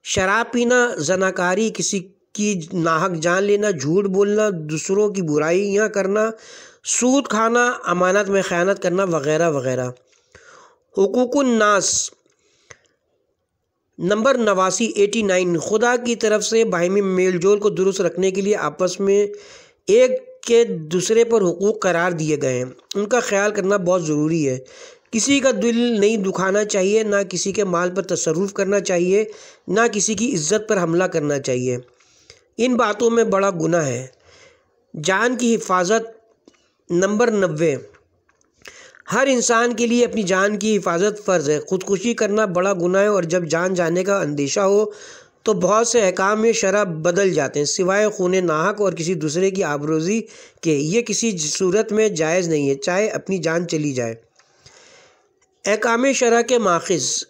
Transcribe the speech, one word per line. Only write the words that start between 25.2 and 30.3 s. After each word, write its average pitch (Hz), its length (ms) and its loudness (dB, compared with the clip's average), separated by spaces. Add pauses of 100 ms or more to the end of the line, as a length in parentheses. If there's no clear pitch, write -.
का 254 140 2
दिल 233 460 0
नहीं 214 200 2
दुखाना 190 460 0
चाहिए, 208 380 0
ना 202 220 0
किसी 185 280 -6
के 208 120 -2
माल 180 260 0
पर 185 140 -4
तसर्रुफ़ 175 480 -2
करना 196 280 0
चाहिए, 185 460 0 (420)
ना 220 200 2
किसी 208 260 -2
की 208 120 -2
इज्जत 214 420 -2